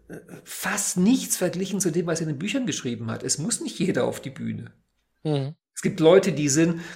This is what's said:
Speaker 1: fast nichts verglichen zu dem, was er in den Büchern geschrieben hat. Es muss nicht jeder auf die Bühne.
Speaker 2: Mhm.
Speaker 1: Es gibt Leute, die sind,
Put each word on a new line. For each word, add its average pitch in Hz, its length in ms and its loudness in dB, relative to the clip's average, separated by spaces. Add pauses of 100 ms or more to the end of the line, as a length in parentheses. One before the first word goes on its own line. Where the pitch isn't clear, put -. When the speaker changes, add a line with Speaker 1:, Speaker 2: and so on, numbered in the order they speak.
(440)
Speaker 1:
fast - 540 -4
nichts 208 400 4
verglichen 185 420 -2
zu 175 120 0
dem, 170 140 0
was 165 160 -2
er 160 60 -4
in 156 80 -2
den 131 40 -8
Büchern 220 280 -2
geschrieben 117 420 -4
hat. 110 140 -6
Es - 160 -2
muss 220 220 -4
nicht - 180 -6
jeder 147 260 2
auf - 160 -4
die - 80 -10
Bühne. 113 420 -8 (520)
Speaker 2:
Mhm. 147 320 -2 (200)
Speaker 1:
Es - 60 -12
gibt - 180 -2
Leute, 185 320 8
die 147 180 0
sind, 165 320 2 (140)